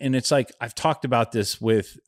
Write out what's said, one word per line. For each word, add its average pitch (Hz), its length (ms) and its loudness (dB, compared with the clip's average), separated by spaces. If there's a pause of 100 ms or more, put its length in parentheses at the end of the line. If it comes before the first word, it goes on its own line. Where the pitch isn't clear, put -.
and 131 140 -2
it's 127 160 -2
like, 139 300 0
I've 120 140 -10
talked - 300 -2
about 120 280 0
this 104 280 -2
with, 110 480 0